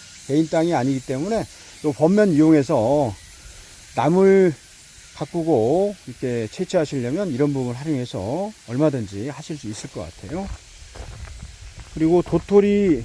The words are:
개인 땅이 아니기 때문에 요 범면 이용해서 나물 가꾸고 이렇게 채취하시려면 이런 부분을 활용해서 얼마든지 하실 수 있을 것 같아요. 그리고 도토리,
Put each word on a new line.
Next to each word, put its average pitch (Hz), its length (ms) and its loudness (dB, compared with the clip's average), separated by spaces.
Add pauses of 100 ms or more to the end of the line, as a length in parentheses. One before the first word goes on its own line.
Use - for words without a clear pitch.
(280)
개인 156 200 0
땅이 170 260 0
아니기 131 320 0
때문에 165 400 -4 (400)
요 151 80 0
범면 202 400 4
이용해서 143 800 4 (800)
나물 185 580 6 (640)
가꾸고 160 800 0 (120)
이렇게 120 400 -4
채취하시려면 156 840 -4
이런 143 240 0
부분을 123 260 -4
활용해서 135 720 -4 (160)
얼마든지 120 640 -2
하실 147 280 -12
수 131 100 -14
있을 107 240 -12
것 117 100 -12
같아요. 101 460 -10 (1500)
그리고 160 280 2
도토리, 196 840 2